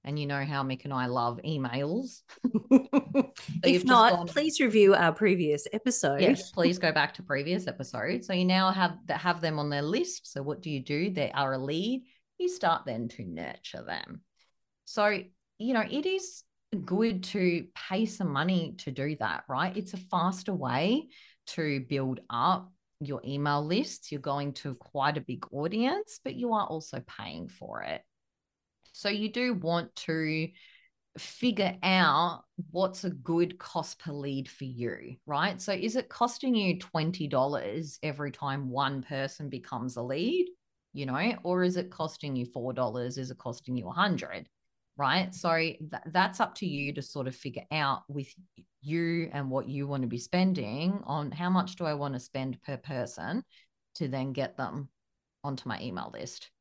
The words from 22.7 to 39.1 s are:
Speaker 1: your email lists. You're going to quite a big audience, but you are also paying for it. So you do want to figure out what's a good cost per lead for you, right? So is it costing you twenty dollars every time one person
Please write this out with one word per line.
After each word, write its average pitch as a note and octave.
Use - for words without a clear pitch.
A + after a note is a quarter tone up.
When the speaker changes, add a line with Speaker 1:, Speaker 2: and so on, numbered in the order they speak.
Speaker 1:
your C#3+
email D3
lists. G#3
You're C#3+
going C#3+
to C3+
quite C#3+
a -
big -
audience, A3+
but C4+
you A#3+
are G#3
also -
paying E2
for -
it. -
So -
you G#3+
do B3
want E3+
to D#3+
figure G3+
out E3+
what's F#3
a F#3
good E3+
cost -
per D#3+
lead C#3
for -
you, A#2+
right? D#3
So G3+
is A3
it B3+
costing A#3+
you F#3
twenty D#3+
dollars C#3
every C#3+
time C3+
one C3+
person C#3